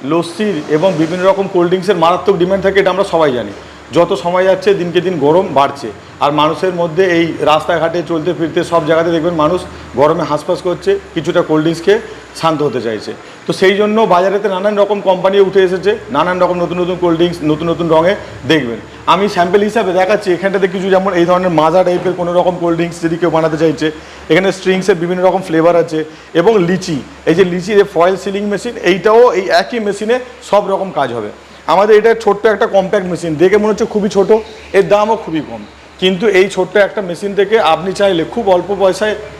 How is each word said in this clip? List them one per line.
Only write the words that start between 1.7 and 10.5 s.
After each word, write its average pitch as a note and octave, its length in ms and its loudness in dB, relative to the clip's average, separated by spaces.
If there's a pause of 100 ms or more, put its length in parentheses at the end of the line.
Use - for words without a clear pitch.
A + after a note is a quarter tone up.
মারাত্মক F3+ 380 2
ডিমান্ড F#3+ 240 0
থাকে, F#3+ 140 2
এটা F#3 140 2
আমরা F#3 200 0
সবাই D#3+ 240 2
জানি। G#2 160 -6 (440)
যত F3 140 2 (120)
সময় F#3 260 0
যাচ্ছে F#3 200 0 (120)
দিনকে F3 260 -2
দিন F#3+ 80 -4 (100)
গরম F3 200 4 (120)
বাড়ছে, C3+ 320 0 (340)
আর C#3+ 80 2 (100)
মানুষের D#3+ 400 0
মধ্যে E3+ 220 0 (140)
এই E3+ 80 2 (260)
রাস্তাঘাটে D#3+ 480 0 (120)
চলতে E3 260 -2
ফিরতে D#3+ 240 -2 (100)
সব E3+ 180 2
জায়গাতে E3 260 2
দেখবেন E3+ 280 -2
মানুষ F3+ 160 0 (400)
গরমে D#3 300 2
হাঁসফাঁস D3+ 380 -2